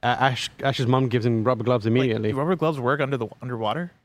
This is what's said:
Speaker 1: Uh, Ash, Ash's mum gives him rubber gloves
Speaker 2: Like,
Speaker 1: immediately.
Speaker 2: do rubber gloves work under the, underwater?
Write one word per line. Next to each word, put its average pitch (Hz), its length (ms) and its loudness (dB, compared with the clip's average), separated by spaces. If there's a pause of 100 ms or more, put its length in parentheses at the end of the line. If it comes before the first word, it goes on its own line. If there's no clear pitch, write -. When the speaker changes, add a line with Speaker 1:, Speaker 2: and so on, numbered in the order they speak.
Speaker 1:
Uh, 120 160 0
Ash, 131 320 0 (140)
Ash's 135 240 0
mum 131 200 4
gives 113 160 0
him 117 200 2
rubber 120 180 0
gloves 117 220 2
Speaker 2:
Like, 113 80 2
Speaker 1:
immediately. 110 400 2
Speaker 2:
do 135 60 -2
rubber 165 180 0
gloves 156 240 -2
work 131 200 0
under 139 180 -2
the, 113 100 -4 (120)
underwater? 123 520 -4 (120)